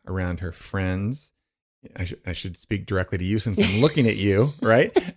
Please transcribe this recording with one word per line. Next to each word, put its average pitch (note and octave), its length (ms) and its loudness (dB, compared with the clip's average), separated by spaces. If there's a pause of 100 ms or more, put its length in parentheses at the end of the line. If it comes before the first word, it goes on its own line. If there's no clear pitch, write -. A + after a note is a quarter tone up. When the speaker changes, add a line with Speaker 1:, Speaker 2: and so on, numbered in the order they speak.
Speaker 1:
around F2+ 360 -4
her F2 100 -6
friends. G2 840 -4 (640)
I F#2 80 -6
sh-, - 100 -6 (120)
I F2+ 60 -6
should F2 240 -8
speak G2+ 300 -6
directly F#2 320 -2
to F2 60 -4
you G#2 140 0
since G#2 240 0
I'm G2 180 2
looking C#3+ 280 4
at G#2 80 2
you, G2+ 400 4
Speaker 2:
<laughs> - 60 -18
Speaker 1:
right? A#2 280 4 (260)